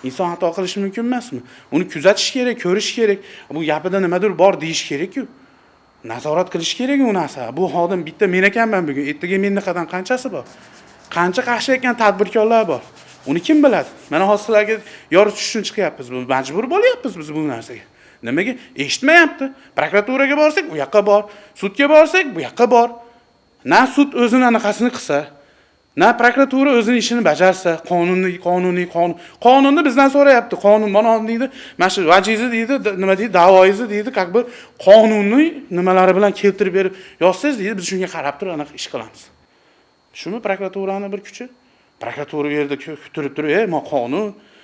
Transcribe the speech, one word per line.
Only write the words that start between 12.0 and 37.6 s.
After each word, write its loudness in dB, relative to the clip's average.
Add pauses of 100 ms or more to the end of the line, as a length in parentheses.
bor? -4 (440)
Uni -4
kim 2
biladi? 2 (220)
Mana 0
hozir 0
sizlarga 0 (360)
yoritish 2
uchun -6
chiqyapmiz. -6
Bu -6
majbur -4
bo'lyapmiz 0
biz -14
bu -4
narsaga. -10 (380)
Nimaga? -4 (220)
Eshitmayapti. 0 (300)
Prokuraturaga 0
borsak, 0
u -12
yoqqa 0
bor. 4 (320)
Sudga -2
borsak, 4
bu -8
yoqqa 0
bor. 4 (760)
Na 4
sud 0
o'zini 2
anaqasini 0
qilsa, -4 (800)
na 6
prokuratura 2
o'zini 0
ishini -2
bajarsa, 2 (160)
qonunni, 0 (100)
qonuniy, -2
qonun, -2 (260)
qonunni 6
bizdan 4
so'rayapti. 4
Qonun, 2
mana 2 (100)
deydi, -4 (280)
mana 2
shu -2
vajizi 4
deydi, -2 (120)
d-, -4
nima 2
deydi, -4
da'voyizni 6
deydi, -4
как -4
бы 2 (400)
qonunni 6 (280)
nimalari 4
bilan 2
keltirib -2
berib -2 (260)
yozsangiz 0
deydi, -4